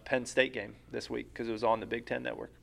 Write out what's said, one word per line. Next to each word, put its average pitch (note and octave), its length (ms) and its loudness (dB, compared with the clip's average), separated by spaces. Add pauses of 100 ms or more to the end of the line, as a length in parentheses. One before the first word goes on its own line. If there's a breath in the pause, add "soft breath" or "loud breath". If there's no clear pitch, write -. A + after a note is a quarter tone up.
Penn B2+ 220 0
State C3 260 4
game A2 220 -6 (160)
this A#2 180 -4
week, A#2+ 240 -4
'cause A#2+ 140 -4
it A#2 40 -2
was A2 120 0
on A2+ 160 6
the A2 80 -6
Big A#2 180 -2
Ten B2 160 -2
Network. A#2 420 -6